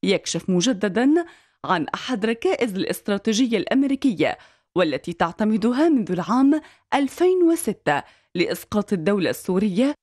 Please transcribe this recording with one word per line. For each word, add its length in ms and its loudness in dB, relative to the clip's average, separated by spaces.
يكشف 460 -2
مجددًا 720 2
عن 300 0
أحد 320 -4
ركائز 480 -2
الاستراتيجية 840 -2
الأمريكية 800 0
والتي 380 -2
تعتمدها 760 0
منذ 240 2
العام 480 2
ألفين 480 2
وستة 600 0
لإسقاط 580 -2
الدولة 380 0
السورية 720 0